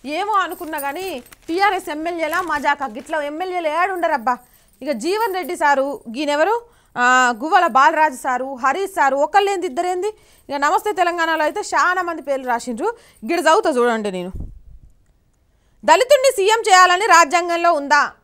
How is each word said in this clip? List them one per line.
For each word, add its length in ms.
ఏమో 280
అనుకున్నా 460
కానీ 440
టీఆర్ఎస్ 420
ఎమ్మెల్యేలా 520
మజాకా 440
గిట్ల 300
ఎమ్మెల్యేలు 520
ఏడుండరబ్బా. 720
ఇక 100
జీవన్ 440
రెడ్డి 200
సారు, 540
గీనెవరు? 520
ఆ, 420
గువ్వల 280
బాలరాజు 480
సారు, 400
హరీష్ 360
సారు, 240
ఒకళ్ళేంది 500
ఇద్దరేంది. 420
ఇక 60
నమస్తే 360
తెలంగాణలో 520
అయితే 160
చాలా 420
మంది 200
పేర్లు 260
రాసిండ్రు. 380
గిడ 140
చదువుతా 300
చూడండి 420
నేను. 200
దళితుడిని 500
సీఎం 360
చేయాలని 340
రాజ్యాంగంలో 680
ఉందా? 380